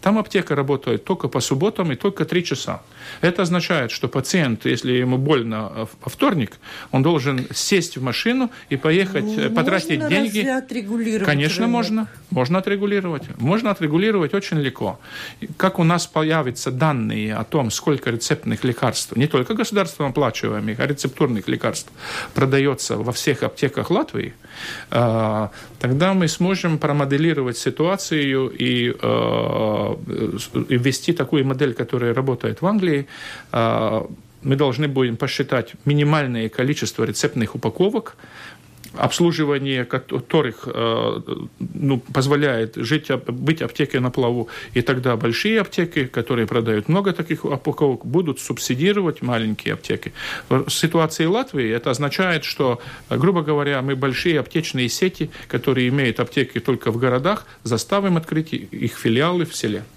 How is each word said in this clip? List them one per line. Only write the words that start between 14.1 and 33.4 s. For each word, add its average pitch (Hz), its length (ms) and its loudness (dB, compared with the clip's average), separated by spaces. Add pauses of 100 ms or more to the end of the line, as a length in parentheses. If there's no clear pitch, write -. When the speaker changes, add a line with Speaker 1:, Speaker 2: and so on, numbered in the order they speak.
Speaker 1:
очень 196 240 0
легко. 123 400 -2 (580)
Как 190 220 2
у 170 60 4
нас 170 220 4
появятся 156 640 0
данные 110 680 0
о 113 80 -4
том, 123 260 0
сколько - 400 0
рецептных 113 540 -2
лекарств, - 520 0
не 131 120 4
только 147 260 2
государством 202 560 0
оплачиваемых, 110 680 -2
а 135 60 0
рецептурных 135 600 0
лекарств, - 420 -2 (440)
продается 135 640 2
во 113 140 -2
всех - 320 0
аптеках - 460 -2
Латвии, - 440 -2 (560)
э, 110 580 2 (320)
тогда 143 320 2
мы 185 160 4
сможем 180 500 0
промоделировать 143 800 2
ситуацию 147 960 0
и, 120 500 0
э, 113 960 0 (720)
и 131 100 2
ввести 131 340 0
такую 143 340 2
модель, 135 260 0
которая 120 420 0
работает 120 460 -2
в 165 60 0
Англии. 180 400 2 (460)